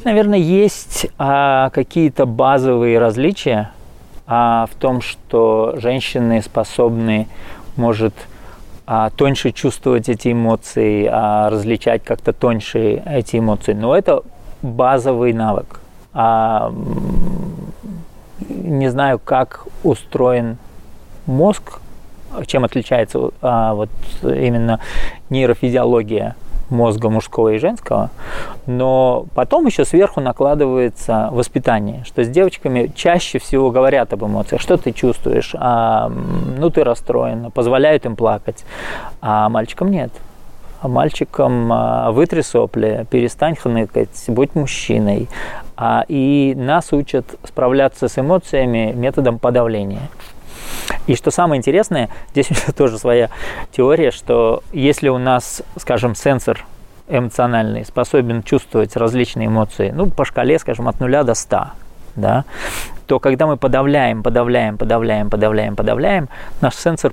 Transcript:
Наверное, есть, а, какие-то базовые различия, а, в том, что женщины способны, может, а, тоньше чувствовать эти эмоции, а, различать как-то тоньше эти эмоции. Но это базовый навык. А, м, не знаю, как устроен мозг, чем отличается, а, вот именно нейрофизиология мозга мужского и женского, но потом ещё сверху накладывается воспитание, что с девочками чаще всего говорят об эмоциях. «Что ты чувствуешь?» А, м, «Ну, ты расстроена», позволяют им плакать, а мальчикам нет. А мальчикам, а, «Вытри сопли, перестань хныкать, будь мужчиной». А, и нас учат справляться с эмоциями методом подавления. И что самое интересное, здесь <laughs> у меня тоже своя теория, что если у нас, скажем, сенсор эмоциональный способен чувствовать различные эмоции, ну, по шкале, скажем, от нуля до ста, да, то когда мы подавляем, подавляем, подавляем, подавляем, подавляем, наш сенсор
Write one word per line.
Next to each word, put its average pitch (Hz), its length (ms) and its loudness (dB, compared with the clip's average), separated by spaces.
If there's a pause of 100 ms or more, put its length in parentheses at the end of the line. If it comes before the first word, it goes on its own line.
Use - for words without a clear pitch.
Наверное, 208 340 6
есть, 185 680 2 (100)
а, 139 520 4
какие-то 143 560 2
базовые 123 760 4
различия, 120 720 0 (560)
а, 117 420 2
в - 60 -18
том, 127 240 0
что 113 760 2
женщины 120 640 0
способны, 113 840 0 (500)
может, 113 380 2 (720)
а, 110 240 0
тоньше 135 420 0
чувствовать 123 560 -2
эти 120 240 0
эмоции, 110 760 0
а, 107 380 2
различать 110 540 0
как-то - 300 -2
тоньше 113 720 0
эти 131 320 -2
эмоции. 107 340 0
Но 113 240 0
это 180 260 2 (400)
базовый 123 720 2
навык. 110 480 -2 (320)
А, 113 560 2
м, - 1040 -2 (760)
не 151 400 -2
знаю, 131 360 0
как - 420 -2 (180)
устроен 123 720 0 (720)
мозг, 156 520 0 (680)
чем 135 180 2
отличается, 123 640 0 (100)
а, 113 340 2
вот 107 160 -2 (320)
именно 120 580 0 (500)
нейрофизиология 120 1040 0 (340)
мозга 113 420 2
мужского 110 380 0
и 110 100 2
женского, 123 520 -2 (560)
но 127 680 2
потом 277 320 2
ещё 156 180 2
сверху 180 360 4
накладывается 127 1120 0
воспитание, 120 720 -2
что - 180 -2
с 117 60 0
девочками 135 640 0
чаще - 460 0
всего 135 320 2
говорят 131 400 4
об 107 120 -4
эмоциях. 104 380 -2
«Что 180 140 2
ты 131 160 0
чувствуешь?» 120 640 0
А, 117 480 2
м, 127 520 -4
«Ну, 156 120 2
ты 151 140 2
расстроена», 120 680 -2
позволяют 131 560 2
им 117 80 -6
плакать, 107 500 -2 (560)
а 107 280 2
мальчикам 113 420 -2
нет. 147 220 -2 (680)
А 143 60 -6
мальчикам, 127 840 0
а, 117 400 0
«Вытри 156 300 2
сопли, 113 680 0
перестань 131 460 0
хныкать, 113 720 -2
будь 123 260 0
мужчиной». 113 760 -2 (480)
А, 113 300 0
и 139 500 2
нас 139 360 0
учат 139 320 0 (180)
справляться 131 640 2
с - 100 -4
эмоциями 127 800 0
методом 123 460 0
подавления. 117 680 0 (960)
И 120 100 2
что - 140 -2
самое 160 280 2
интересное, 139 500 0 (240)
здесь - 180 0
<laughs> - 0 -
у - 40 2
меня - 220 -2
тоже 117 220 2
своя 120 320 2 (420)
теория, 135 380 4
что 117 520 0 (100)
если 143 360 2
у 127 100 2
нас, 127 440 0 (140)
скажем, 107 380 0
сенсор 127 500 0 (440)
эмоциональный 117 760 0
способен 120 580 0
чувствовать 110 540 0
различные 117 520 0
эмоции, 107 460 0
ну, 180 160 2
по 143 140 2
шкале, 131 340 2
скажем, 117 300 -4
от - 120 -2
нуля 131 240 2
до 117 100 2
ста, - 380 -4 (440)
да, 107 280 2 (600)
то 135 120 2
когда 135 280 2
мы 147 100 2
подавляем, 131 640 2
подавляем, 120 560 2
подавляем, 110 520 2
подавляем, 107 460 2
подавляем, 135 520 0 (320)
наш 131 140 0
сенсор - 380 0